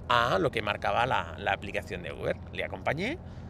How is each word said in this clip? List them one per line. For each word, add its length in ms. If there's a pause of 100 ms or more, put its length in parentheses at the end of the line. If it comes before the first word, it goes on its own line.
a 300
lo 100
que 140
marcaba 420
la, 320
la 160
aplicación 480
de 120
Uber. 240 (160)
Le 100
acompañé, 560 (300)